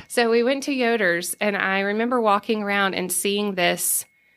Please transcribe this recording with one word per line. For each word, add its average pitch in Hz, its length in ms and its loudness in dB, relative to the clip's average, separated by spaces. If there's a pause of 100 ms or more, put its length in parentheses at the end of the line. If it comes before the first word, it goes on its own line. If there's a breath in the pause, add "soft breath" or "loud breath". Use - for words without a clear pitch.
So 233 240 2
we 233 100 4
went 269 220 0
to 285 100 -2
Yoder's, 220 600 0
and 202 200 -2
I 190 260 0
remember 226 380 0
walking 214 440 2
around 202 320 0
and 180 160 -2
seeing 202 420 -2
this, 175 520 0 (320)